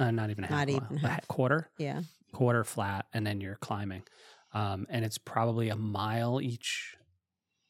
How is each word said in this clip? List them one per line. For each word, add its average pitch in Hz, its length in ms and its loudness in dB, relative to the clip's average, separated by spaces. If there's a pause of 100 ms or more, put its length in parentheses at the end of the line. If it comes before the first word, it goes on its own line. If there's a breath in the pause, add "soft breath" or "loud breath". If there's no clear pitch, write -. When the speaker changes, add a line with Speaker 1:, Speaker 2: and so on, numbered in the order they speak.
Speaker 1:
uh, 120 100 6
not 110 200 2
even 104 140 -4
a - 40 -6
half 143 100 2
Speaker 2:
Not 139 100 2
Speaker 1:
a 139 40 0
Speaker 2:
even - 180 2
Speaker 1:
mile, 147 140 -2
a 120 40 2
Speaker 2:
half. 160 120 0
Speaker 1:
ha-, - 80 -20
quarter, 139 500 2
Speaker 2:
Yeah. 143 240 -4 (300)
Speaker 1:
quarter 120 320 4
flat, 98 500 -2
and 110 120 0
then 104 140 -2
you're 98 160 -6
climbing. 98 460 -4 (520 soft breath)
Um, 101 340 -2
and 117 160 0
it's 110 140 -4
probably 117 500 2
a 104 80 -2
mile 110 640 0
each, - 560 -6 (720)